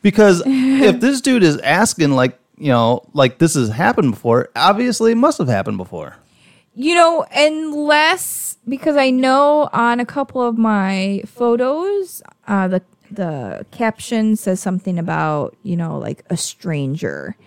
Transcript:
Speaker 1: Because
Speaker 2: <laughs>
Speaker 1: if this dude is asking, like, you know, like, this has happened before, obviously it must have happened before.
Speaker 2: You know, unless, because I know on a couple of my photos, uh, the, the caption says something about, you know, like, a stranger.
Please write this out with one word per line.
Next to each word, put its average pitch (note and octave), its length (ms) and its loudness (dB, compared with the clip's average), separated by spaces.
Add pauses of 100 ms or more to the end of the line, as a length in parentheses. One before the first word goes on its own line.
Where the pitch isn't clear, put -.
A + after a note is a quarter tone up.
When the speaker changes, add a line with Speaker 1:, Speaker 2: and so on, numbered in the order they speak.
Speaker 1:
Because G3+ 440 4
Speaker 2:
<laughs> - 20 0
Speaker 1:
if C4 540 2
this C4+ 200 0
dude B3 220 2
is D3 160 4
asking, D#3+ 540 0
like, B2+ 260 0 (180)
you D3+ 160 -4
know, A#2 300 2 (100)
like, C3+ 240 2
this E3 200 2
has B2 120 0
happened D#3 440 0
before, A#2 440 0
obviously A3+ 560 2
it A3+ 40 0
must C#4+ 200 2
have D3+ 120 -2
happened G#2 280 -2
before. E2+ 400 -12 (580)
Speaker 2:
You D4 200 -2
know, E4+ 320 2 (100)
unless, D4+ 1200 0 (100)
because C#4+ 300 -2
I C4 140 2
know C4+ 640 2
on A#3+ 260 0
a A#3+ 60 -4
couple C4+ 340 -6
of A#3+ 160 -2
my G3 680 0
photos, C#4+ 960 -2 (260)
uh, G3 200 0
the, F#3 140 -2 (280)
the C#3+ 600 -8
caption A3 680 -2
says F#3+ 240 -4
something F#3 380 -4
about, D#3 640 -4
you F#3 140 -6
know, D#3+ 220 -6
like, - 320 -10
a F3 80 -4
stranger. C3+ 1000 -8 (100)